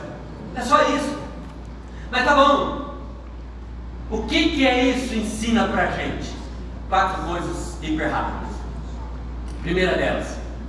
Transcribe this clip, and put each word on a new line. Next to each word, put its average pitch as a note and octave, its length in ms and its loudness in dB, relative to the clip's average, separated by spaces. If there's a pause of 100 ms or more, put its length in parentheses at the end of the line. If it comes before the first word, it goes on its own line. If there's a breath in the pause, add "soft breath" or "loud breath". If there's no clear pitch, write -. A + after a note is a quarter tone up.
(540)
É B3+ 60 -4
só C#4+ 220 6
isso. C#4+ 360 2 (960 loud breath)
Mas A#3+ 120 2
tá C#4+ 120 8
bom. - 580 4 (1160)
O A3 140 -2
que D#4 260 4
que C4+ 160 4
é B3+ 180 6
isso A#3+ 300 2
ensina A3 540 2
pra F3+ 220 2
gente? - 400 -4 (580)
Quatro F#3+ 360 2
coisas E3 580 -4
hiper D#3 280 0
rápidas. - 420 -2 (1080)
Primeira F3 340 2
delas, - 400 0 (320)